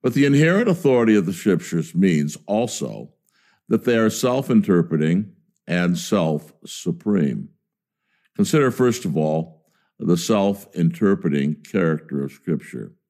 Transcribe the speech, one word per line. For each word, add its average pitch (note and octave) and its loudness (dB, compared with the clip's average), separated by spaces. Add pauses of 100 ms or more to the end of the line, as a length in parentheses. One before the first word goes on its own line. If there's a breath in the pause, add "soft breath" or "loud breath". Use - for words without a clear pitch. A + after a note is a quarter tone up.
But B2 -2
the C#3 2
inherent E3 4
authority B2 4
of F#2+ 2
the F#2+ -2
Scriptures E2+ -2
means D#2+ 2
also C#2+ -6 (540)
that - -2
they A#2+ 2
are A2 2
self-interpreting G2 0 (320)
and F2 -2
self-supreme. D#2+ -4 (880)
Consider, C3+ 2
first A#2+ 0
of D#2+ -4
all, D#2 -4 (320)
the F2 0
self-interpreting F2+ -2 (160)
character D#2 -2
of C#2 -8
Scripture. C2 -8 (180)